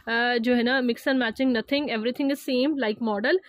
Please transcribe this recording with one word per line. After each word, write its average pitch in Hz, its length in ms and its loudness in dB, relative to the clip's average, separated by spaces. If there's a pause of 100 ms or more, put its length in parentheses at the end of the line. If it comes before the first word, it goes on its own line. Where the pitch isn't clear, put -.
अ, 240 300 0
जो 240 180 2
है 240 80 2
ना, 254 180 2
mix 240 260 -4
and 269 140 2
matching, 247 320 0
nothing, 277 380 -2
everything 247 400 -2
is 277 120 -4
same 277 360 0
like 214 240 -2
model। 226 460 0